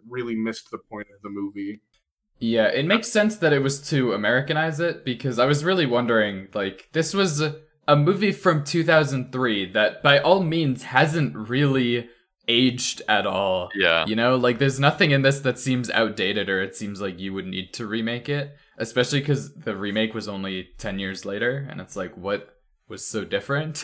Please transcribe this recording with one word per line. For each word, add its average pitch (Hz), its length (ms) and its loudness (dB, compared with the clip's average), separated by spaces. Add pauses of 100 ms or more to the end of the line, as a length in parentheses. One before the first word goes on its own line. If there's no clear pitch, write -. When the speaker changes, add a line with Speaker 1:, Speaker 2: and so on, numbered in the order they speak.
Speaker 1:
really 120 280 -8
missed 110 360 -6
the 113 80 -12
point 104 360 -16
of 101 60 -20
the 104 80 -14
movie. 101 520 -10 (580)
Speaker 2:
Yeah, 113 280 2
it 135 180 0
makes 220 260 0
sense 214 260 2
that 160 140 2
it 139 120 2
was 139 260 -2
to 127 240 2
Americanize 143 680 0
it, 170 240 -2
because 123 360 -4
I 127 80 6
was 147 180 2
really 180 220 2
wondering, 110 680 2
like, 98 380 -4
this 160 200 -2
was 180 300 0
a, 147 180 -4 (280)
a 147 80 8
movie 190 360 4
from 160 320 2
two 165 200 -2
thousand 151 480 2
three 107 400 -2
that 107 320 2
by 143 160 6
all 180 240 4
means 156 400 0
hasn't 151 520 2
really 120 720 0 (400)
aged 120 600 2
at 101 160 4
all. 95 480 0
Speaker 3:
Yeah. 82 320 4
Speaker 2:
You 107 100 -2
know, 120 200 4
like, 123 240 2
there's 135 200 0
nothing 151 300 4
in 139 140 2
this 139 160 4
that 127 180 -2
seems 127 320 -2
outdated 101 580 0
or 95 140 0
it 98 140 -6
seems 101 260 -10
like 92 180 -8
you 95 140 -8
would 95 140 -8
need 92 260 -10
to 117 140 -10
remake 113 420 -6
it, 143 260 -6 (220)
especially 127 460 0
'cause 139 320 -2
the 117 200 -6
remake 104 380 -2
was 104 140 -8
only 95 500 -8
ten 98 220 -6
years 95 260 -6
later, 120 460 -2
and - 100 -12
it's - 140 -14
like, 92 200 -8
what 98 440 -6 (280)
was 98 160 -12
so 104 220 -4
different? 151 580 -4